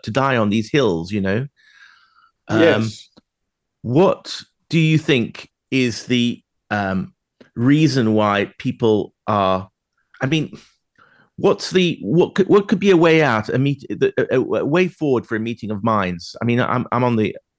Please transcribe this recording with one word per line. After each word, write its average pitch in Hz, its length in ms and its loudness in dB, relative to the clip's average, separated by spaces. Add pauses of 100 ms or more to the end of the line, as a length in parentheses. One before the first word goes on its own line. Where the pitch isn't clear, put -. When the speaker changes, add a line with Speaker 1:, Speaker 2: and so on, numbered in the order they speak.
Speaker 1:
to 113 80 -10
die 135 240 0
on 107 140 0
these 107 220 -2
hills, 95 400 0
you 104 100 -4
know? 101 260 -2 (1000)
Um, 110 120 0
Speaker 2:
Yes. 110 480 0 (720)
Speaker 1:
what - 580 0 (260)
do 165 120 0
you 160 180 2
think 143 520 -2 (220)
is 127 360 -2
the, 120 340 -2 (300)
um, 95 420 -4 (420)
reason 131 580 2
why 104 440 0
people 113 560 0 (140)
are, 95 420 0 (520)
I 135 40 0
mean, 147 320 -4 (800)
what's - 340 0
the, 175 300 0
what 139 340 0
could, 190 140 0
what 196 180 4
could 202 120 0
be 202 100 2
a 185 80 6
way 160 240 4
out, 113 260 0
a - 120 -2
meet-, 139 280 -2
the, - 300 -2
a, 131 240 0
a, 104 200 -2
a 87 40 -2
way 175 240 0
forward 131 360 -2
for 117 120 -6
a - 20 -6
meeting 113 320 -8
of 101 100 -8
minds? 95 600 -2
I 113 40 -2
mean, 120 140 2
I'm, 123 320 -2
I'm 123 140 0
on 120 100 0
the 107 220 -2 (220)